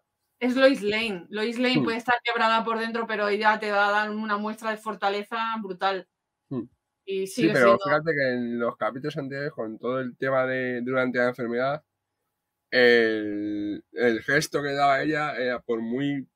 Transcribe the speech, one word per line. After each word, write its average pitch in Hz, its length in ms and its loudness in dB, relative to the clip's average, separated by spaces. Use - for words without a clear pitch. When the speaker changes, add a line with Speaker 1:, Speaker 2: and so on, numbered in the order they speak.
Speaker 1:
Es 247 160 0
Lois 269 260 6
Lane. 208 480 -2
Lois 220 280 -4
Lane 254 200 2
Speaker 2:
Hmm. 247 60 2
Speaker 1:
puede 226 140 0
estar 247 240 2
quebrada 226 420 2
por 220 160 -2
dentro, 226 260 -4
pero 208 220 -2
ella 214 320 2
te 214 100 -2
va 202 180 2
a 202 40 2
dar 214 180 0
una 214 260 -2
muestra 214 360 -6
de 208 40 -6
fortaleza 208 640 -4
brutal. 190 460 -4
Speaker 2:
Hmm. 127 140 -6
Speaker 1:
Y 190 200 -4
Speaker 2:
Sí, 233 160 -4
Speaker 1:
sigue - 100 4
Speaker 2:
pero 131 140 6
Speaker 1:
siendo 117 180 6
Speaker 2:
fíjate 156 300 0
que 135 180 0
en 120 260 -4
los 117 200 -2
capítulos 131 400 -6
anteriores, 139 340 -8
con 110 260 -10
todo 127 220 -4
el 123 160 -10
tema 131 300 0
de 127 340 -4
durante 127 380 0
la 123 100 4
enfermedad, 123 560 -4
el, 104 1200 2
el 113 300 2
gesto 147 400 0
que 143 100 -4
daba 139 300 2
ella, 151 340 -2
era 123 240 -2
por 113 200 -2
muy 131 560 -2